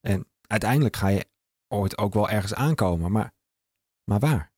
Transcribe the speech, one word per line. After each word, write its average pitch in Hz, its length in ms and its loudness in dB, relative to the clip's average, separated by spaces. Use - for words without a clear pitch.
En 98 260 -2
uiteindelijk 113 500 2
ga 98 120 0
je 98 180 2
ooit 101 300 -2
ook 107 160 -2
wel 104 160 2
ergens 104 240 -2
aankomen, 92 580 0
maar, 107 200 -2
maar 104 140 0
waar? 123 400 0